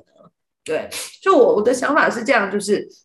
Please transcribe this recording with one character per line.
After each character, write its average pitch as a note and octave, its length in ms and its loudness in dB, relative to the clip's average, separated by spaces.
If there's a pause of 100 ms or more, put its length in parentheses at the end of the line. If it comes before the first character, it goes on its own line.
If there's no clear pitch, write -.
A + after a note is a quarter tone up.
呢？ - 240 -20 (320)
对， C3+ 260 -6 (320)
就 F#4 160 4
我， - 200 6
我 G#3 40 0
的 A3 100 0
想 C4 220 -2
法 - 160 2
是 A3+ 140 -6
这 B3+ 100 0
样， G3+ 180 0
就 G3+ 80 -2
是 G3 280 -2 (180)